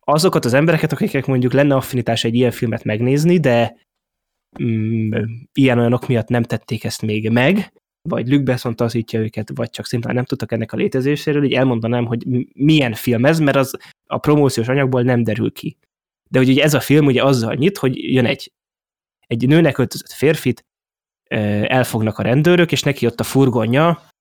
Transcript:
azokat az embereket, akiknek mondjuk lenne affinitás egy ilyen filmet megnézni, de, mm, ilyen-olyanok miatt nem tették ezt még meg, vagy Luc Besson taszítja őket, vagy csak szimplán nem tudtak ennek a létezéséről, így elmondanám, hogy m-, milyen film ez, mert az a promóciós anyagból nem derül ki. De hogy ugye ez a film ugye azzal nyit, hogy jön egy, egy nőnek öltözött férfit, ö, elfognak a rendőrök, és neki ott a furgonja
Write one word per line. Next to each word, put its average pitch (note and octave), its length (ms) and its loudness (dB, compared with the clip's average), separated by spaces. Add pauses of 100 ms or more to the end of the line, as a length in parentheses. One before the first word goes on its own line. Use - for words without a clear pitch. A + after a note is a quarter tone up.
azokat D#3 440 0
az A#2+ 100 0
embereket, D#3 380 2
akiknek C#3+ 340 -2
mondjuk B2+ 260 0
lenne C#3 220 4
affinitás A#2+ 500 -2
egy A2+ 100 -2
ilyen B2 160 2
filmet A2+ 340 -4
megnézni, C#3 540 2
de, A#2+ 380 2 (840)
mm, A2 500 -2 (400)
ilyen-olyanok B2 540 2
miatt A#2 220 -2
nem A#2+ 140 0
tették - 420 -6
ezt - 180 -8
még G#2+ 280 -4
meg, D3 420 2 (360)
vagy E3+ 200 -4
Luc C#3+ 140 2
Besson B2 340 -4
taszítja A2+ 440 -2
őket, A2 340 -6
vagy A#2 160 -6
csak - 160 -14
szimplán A#2+ 280 -4
nem B2 100 -2
tudtak A#2+ 280 -8
ennek A2+ 200 -6
a A#2+ 40 -8
létezéséről, D3 680 -2
így B2+ 80 0
elmondanám, A#2+ 540 0
hogy A#2 200 -6
m-, B2 140 -2 (140)
milyen C#3 400 2
film A#2 300 0
ez, D#3+ 140 4
mert C#3 180 2
az C3 200 0 (300)
a B2+ 120 -6
promóciós C#3 500 2
anyagból C3 340 0
nem A#2+ 200 2
derül A2 300 -2
ki. - 240 -12 (540)
De C3 80 2
hogy C3 100 4
ugye C3 140 4
ez D3+ 120 4
a B2 60 0
film D3 260 4
ugye A#2+ 180 4
azzal A#2+ 300 0
nyit, F#3+ 240 0
hogy - 340 -4
jön B2+ 140 4
egy, - 260 -6 (760)
egy A#2 220 -2
nőnek D#3 300 4
öltözött - 340 -4
férfit, C#3 520 -2 (640)
ö, B2 80 -6 (320)
elfognak A#2 500 0
a A2 40 -6
rendőrök, D#3+ 500 2
és C3 100 0
neki C3+ 240 -2
ott A2+ 140 -2
a A2+ 40 -4
furgonja C3 800 2 (180)